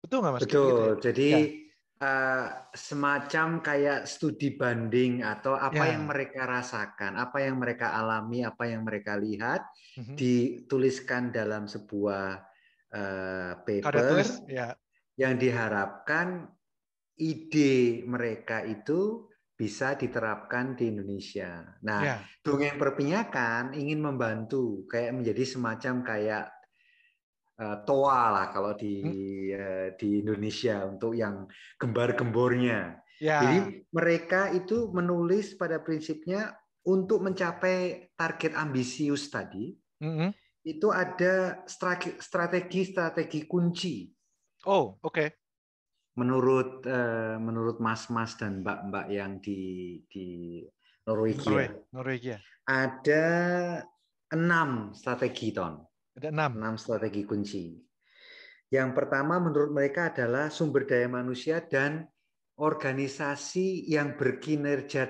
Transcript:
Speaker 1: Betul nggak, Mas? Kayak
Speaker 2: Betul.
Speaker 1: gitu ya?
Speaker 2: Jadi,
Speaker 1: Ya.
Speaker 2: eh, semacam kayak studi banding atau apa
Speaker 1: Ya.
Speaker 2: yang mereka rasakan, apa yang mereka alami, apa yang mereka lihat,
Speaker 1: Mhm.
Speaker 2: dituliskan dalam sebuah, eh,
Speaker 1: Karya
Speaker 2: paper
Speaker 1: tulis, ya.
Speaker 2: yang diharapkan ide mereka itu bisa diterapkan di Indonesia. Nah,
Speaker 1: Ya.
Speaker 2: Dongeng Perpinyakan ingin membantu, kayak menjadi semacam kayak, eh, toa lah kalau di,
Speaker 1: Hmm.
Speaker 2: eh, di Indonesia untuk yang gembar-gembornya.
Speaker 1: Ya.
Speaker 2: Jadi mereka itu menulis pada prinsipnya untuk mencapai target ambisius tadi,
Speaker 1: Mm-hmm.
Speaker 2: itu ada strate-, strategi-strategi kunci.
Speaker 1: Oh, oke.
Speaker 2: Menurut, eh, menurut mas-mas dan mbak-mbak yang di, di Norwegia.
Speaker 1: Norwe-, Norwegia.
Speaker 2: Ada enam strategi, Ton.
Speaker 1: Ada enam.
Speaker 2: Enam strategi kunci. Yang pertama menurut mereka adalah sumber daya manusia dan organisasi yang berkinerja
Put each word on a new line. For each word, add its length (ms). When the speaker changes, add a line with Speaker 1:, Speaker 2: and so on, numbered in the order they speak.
Speaker 1:
Betul 160
nggak, 160
Mas? 80
Kayak 80
Speaker 2:
Betul. 160
Speaker 1:
gitu 80
ya? 240
Speaker 2:
Jadi, 320
Speaker 1:
Ya. 80
Speaker 2:
eh, 440
semacam 720
kayak 400
studi 480
banding 720
atau 320
apa 320
Speaker 1:
Ya. 80
Speaker 2:
yang 80
mereka 400
rasakan, 720
apa 240
yang 160
mereka 400
alami, 480
apa 240
yang 160
mereka 320
lihat, 480
Speaker 1:
Mhm. 160
Speaker 2:
dituliskan 1200
dalam 320
sebuah, 720
eh, 640
Speaker 1:
Karya 240
Speaker 2:
paper 220
Speaker 1:
tulis, 180
ya. 320
Speaker 2:
yang 240
diharapkan 1040
ide 880
mereka 560
itu 640
bisa 400
diterapkan 800
di 160
Indonesia. 960
Nah, 160
Speaker 1:
Ya. 160
Speaker 2:
Dongeng 400
Perpinyakan 960
ingin 240
membantu, 880
kayak 240
menjadi 320
semacam 560
kayak, 480
eh, 240
toa 480
lah 160
kalau 240
di, 220
Speaker 1:
Hmm. 80
Speaker 2:
eh, 340
di 240
Indonesia 640
untuk 240
yang 320
gembar-gembornya. 1200
Speaker 1:
Ya. 240
Speaker 2:
Jadi 480
mereka 560
itu 400
menulis 640
pada 240
prinsipnya 800
untuk 320
mencapai 960
target 400
ambisius 720
tadi, 480
Speaker 1:
Mm-hmm. 320
Speaker 2:
itu 240
ada 800
strate-, 480
strategi-strategi 1300
kunci. 640
Speaker 1:
Oh, 400
oke. 320
Speaker 2:
Menurut, 720
eh, 560
menurut 400
mas-mas 560
dan 260
mbak-mbak 460
yang 320
di, 560
di 480
Norwegia. 640
Speaker 1:
Norwe-, 240
Norwegia. 420
Speaker 2:
Ada 580
enam 560
strategi, 640
Ton. 240
Speaker 1:
Ada 100
enam. 300
Speaker 2:
Enam 160
strategi 480
kunci. 500
Yang 240
pertama 480
menurut 320
mereka 400
adalah 400
sumber 320
daya 240
manusia 560
dan 400
organisasi 1300
yang 320
berkinerja 920